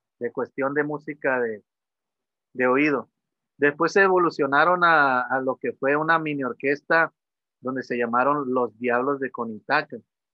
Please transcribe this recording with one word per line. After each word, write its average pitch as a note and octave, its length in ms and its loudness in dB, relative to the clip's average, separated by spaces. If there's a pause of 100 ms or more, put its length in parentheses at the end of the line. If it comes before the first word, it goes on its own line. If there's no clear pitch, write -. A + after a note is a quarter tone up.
(200)
de A#2+ 120 -6
cuestión C3+ 440 -4
de D3 80 2
música D3 580 -4
de, A2 220 -6 (920)
de B2+ 140 0
oído. C#3 420 0 (480)
Después D3+ 340 0
se G3 120 4
evolucionaron F3 800 2
a, C#3+ 380 4
a B2+ 200 -4
lo C3 140 -2
que A#2+ 180 -6
fue C#3 220 0
una D#3+ 240 0
mini D3 240 -4
orquesta C#3+ 680 -2 (480)
donde C3 220 -6
se B2 160 -6
llamaron B2+ 560 0
Los A#2+ 240 -2
Diablos B2 420 -2
de C3 120 -6
Conitaca. B2 640 -6 (360)